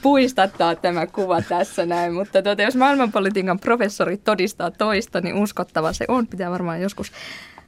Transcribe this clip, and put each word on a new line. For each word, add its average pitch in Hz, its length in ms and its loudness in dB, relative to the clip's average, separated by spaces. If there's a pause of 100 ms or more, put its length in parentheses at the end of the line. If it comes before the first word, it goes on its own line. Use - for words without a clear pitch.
puistattaa 220 760 2
tämä 170 320 -2
kuva 185 340 0
tässä 175 440 -2
näin, 175 280 0
mutta 190 280 0
tuota, 202 200 0
jos 240 140 2
maailmanpolitiikan 208 840 2
professori 202 580 0
todistaa 185 540 -2
toista, 208 500 -2
niin 185 140 -4
uskottava 180 580 -2
se - 140 -4
on. 240 200 0
Pitää 180 240 -6
varmaan 175 300 -4
joskus - 300 -6 (560)